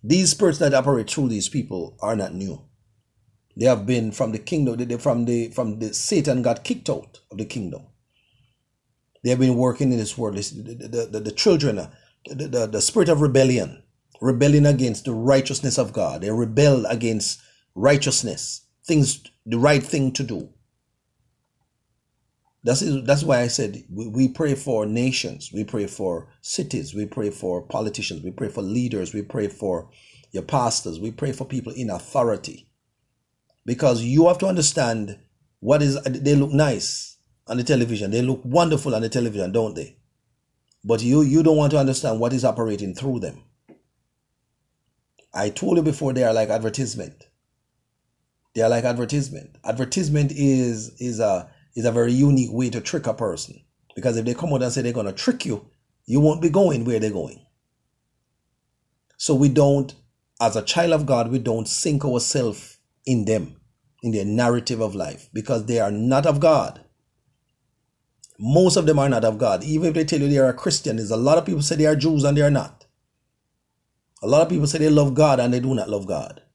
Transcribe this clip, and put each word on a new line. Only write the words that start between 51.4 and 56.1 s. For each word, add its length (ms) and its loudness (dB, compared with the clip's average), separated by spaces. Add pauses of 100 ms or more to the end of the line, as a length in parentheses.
is 100 -4
a 60 2
very 220 2
unique 400 4
way 160 -2
to 100 -6
trick 260 -6
a 80 -2
person. 480 -8 (340)
Because 200 -2
if 100 -2
they 80 -2
come 200 -4
out 80 0
and 100 -2
say 100 -4
they're 120 -4
gonna 180 -4
trick 320 -2
you, 220 -8 (400)
you 160 2